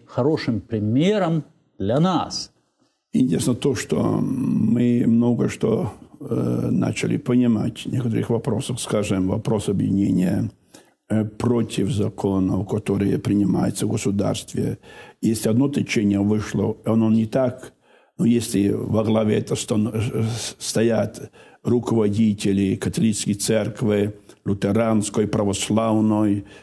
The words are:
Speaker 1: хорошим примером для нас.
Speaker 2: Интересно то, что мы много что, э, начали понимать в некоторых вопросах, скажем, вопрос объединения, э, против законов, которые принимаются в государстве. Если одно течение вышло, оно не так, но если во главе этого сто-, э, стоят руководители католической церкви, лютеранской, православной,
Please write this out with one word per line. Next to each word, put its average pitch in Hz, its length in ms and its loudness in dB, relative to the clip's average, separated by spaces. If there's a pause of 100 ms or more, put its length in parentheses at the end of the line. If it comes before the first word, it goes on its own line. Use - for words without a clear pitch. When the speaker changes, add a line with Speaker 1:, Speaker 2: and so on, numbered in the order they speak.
Speaker 1:
хорошим 123 560 -2
примером 160 800 0 (340)
для 113 220 0
нас. 165 520 0 (600)
Speaker 2:
Интересно - 420 2
то, 110 220 0
что - 220 -4 (240)
мы 120 840 2
много 117 440 4
что, - 420 -2 (300)
э, - 500 -2
начали 113 460 0
понимать 120 680 0
в - 60 -8
некоторых 113 380 -2
вопросах, 117 500 -2
скажем, 95 480 0
вопрос 104 400 -2
объединения, 101 800 2 (600)
э, 110 160 0
против 110 640 -2
законов, 98 760 0
которые 98 500 0
принимаются 98 680 0
в 110 40 -4
государстве. 104 840 -4 (440)
Если 110 280 0
одно 123 200 2
течение 101 520 0
вышло, 107 640 0
оно 113 260 2
не 110 140 2
так, 127 480 -2 (440)
но - 80 0
если 110 440 2
во 107 340 0
главе 110 340 2
этого 110 200 -4
сто-, 107 360 -2
э, 110 300 -2 (360)
стоят 107 680 -2 (340)
руководители 104 1120 0
католической 104 580 -2
церкви, 104 800 0 (320)
лютеранской, 104 800 0
православной, 107 1200 0 (180)